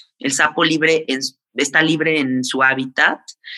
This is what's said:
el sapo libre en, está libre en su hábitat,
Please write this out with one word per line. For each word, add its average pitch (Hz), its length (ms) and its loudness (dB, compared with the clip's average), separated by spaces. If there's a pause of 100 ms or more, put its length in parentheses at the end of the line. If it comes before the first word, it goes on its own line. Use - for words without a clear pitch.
(200)
el 135 120 -4
sapo 156 320 2
libre 156 440 2
en, 135 120 -2 (360)
está 143 260 0
libre 156 380 0
en 131 240 0
su 131 200 -2
hábitat, 131 560 0 (380)